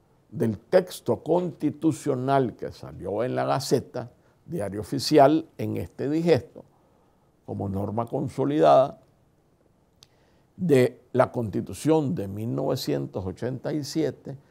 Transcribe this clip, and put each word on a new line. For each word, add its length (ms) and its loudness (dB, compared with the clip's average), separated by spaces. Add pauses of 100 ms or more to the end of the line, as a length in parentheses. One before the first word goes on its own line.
(300)
del 280 -2
texto 640 0
constitucional 1300 0
que 160 -10
salió 500 -6
en 140 -4
la 80 -2
Gaceta, 640 -2 (340)
Diario 360 -6
Oficial, 680 4 (100)
en 200 -6
este 340 -6
digesto, 540 0 (840)
como 220 -6
norma 380 -4
consolidada 920 2 (1600)
de 440 4 (120)
la 180 4
Constitución 840 -2
de 120 -6
mil 280 -6
novecientos 680 -4
ochenta 480 -6
y 120 -4
siete, 520 -6 (140)